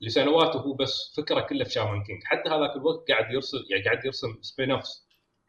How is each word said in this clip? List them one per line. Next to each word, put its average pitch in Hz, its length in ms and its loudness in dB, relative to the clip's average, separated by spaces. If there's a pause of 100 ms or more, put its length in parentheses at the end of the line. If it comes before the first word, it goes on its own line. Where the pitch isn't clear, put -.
لسنوات 147 560 4
وهو 135 160 -2
بس - 440 -2
فكرة 147 240 0
كلها 127 240 -2
في - 60 -4
شامان 101 340 0
كينج. 95 200 -10
حتى - 240 -2
هذاك 151 280 2
الوقت 156 340 0
قاعد 113 220 2
يرسل، 131 380 -4
يعني، 98 140 0
قاعد 113 200 2
يرسم 127 380 -4
سبين 135 280 -2
أوفس - 360 -4 (420)